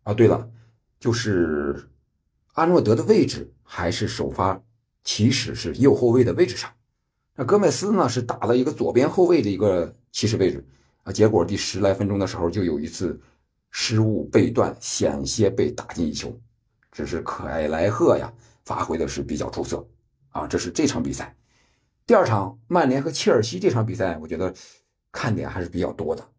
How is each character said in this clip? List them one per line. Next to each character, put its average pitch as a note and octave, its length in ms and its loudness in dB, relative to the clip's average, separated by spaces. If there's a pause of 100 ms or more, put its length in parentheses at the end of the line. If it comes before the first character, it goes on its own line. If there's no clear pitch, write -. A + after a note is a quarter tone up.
啊， G#2+ 140 -4
对 A2+ 120 6
了， - 220 0 (500)
就 A#2 140 0
是 D#2 720 -2 (680)
阿 D#3+ 120 2
诺 E3+ 160 4
德 A2 140 4
的 - 80 -2
位 G#3 200 6
置 - 380 -4
还 - 300 -4
是 - 160 -4
首 C2+ 240 -4
发， F#2 280 -2 (440)
其 A2 260 2
实 - 240 -2
是 D2+ 220 -6
右 A#2+ 180 6
后 B2 140 2
卫 A#2+ 160 6
的 F2+ 100 2
位 F3 140 2
置 - 100 -10
上。 - 140 -12 (640)
那 C3+ 100 -6
戈 G3+ 140 4
麦 F3+ 100 4
斯 G3+ 240 -2
呢， D#3 160 2
是 A#2+ 140 -2
打 A2+ 160 -6
了 A#2 180 2
一 B2+ 60 2
个 D3+ 100 0
左 - 180 -2
边 C3 180 4
后 F#3 160 4
卫 E3 160 4
的 G#2 80 0
一 F#2+ 60 0
个 F2+ 400 0 (160)
起 - 160 -2
始 G#2 80 0
位 F2 160 2
置 C#2 160 -12 (360)
啊， G2 100 -10
结 G#2+ 120 4
果 G2+ 200 4
第 F#2+ 100 -4
十 - 240 -6
来 G2 140 2
分 G2+ 160 -2
钟 G2+ 100 0
的 F#2+ 80 0
时 G2+ 80 -8
候 F2 140 0
就 F#2 160 -2
有 D#2 120 -2
一 D2+ 80 -6
次 E2 320 -6 (540)
失 A2 300 0
误 G#2 240 0
背 F#2+ 260 4
断， F#2 300 0
险 C#2+ 440 -4
些 G2 240 2
被 E2+ 220 0
打 - 220 -12
进 D#2+ 120 -4
一 D2+ 60 -2
球。 C#2+ 260 -10 (540)
只 D2+ 140 -8
是 D2+ 160 -6
凯 D#2+ 480 -4
莱 E2 200 0
赫 A2+ 280 4
呀， C2+ 160 -8 (320)
发 - 180 -6
挥 D#2+ 140 -4
的 D#2 100 -2
是 C#2 160 -6
比 C#2 140 -6
较 B1+ 120 -6
出 - 140 -6
色 - 240 -8 (440)
啊， D#2 160 -6
这 F2 100 -2
是 F2 120 -4
这 C#3+ 160 0
场 E2 160 -2
比 C#2 120 -4
赛。 - 200 -12 (720)
第 A#3 80 4
二 F#3+ 120 6
场， G2+ 420 -2
曼 D#3 220 2
联 C3+ 120 0
和 D#3+ 80 -4
切 F3+ 220 0
尔 B2 100 4
西 E3 160 -4
这 F#3 120 2
场 A2+ 160 0
比 F#2 100 -6
赛， E2+ 220 -4
我 D#2 100 -14
觉 D#2+ 80 -8
得 F2+ 180 -4 (600)
看 A#2 200 -4
点 D2 160 -4
还 F2+ 140 -6
是 E2+ 60 -8
比 F2 100 -6
较 F2+ 140 -2
多 D#2+ 200 -4
的。 - 140 -10 (100)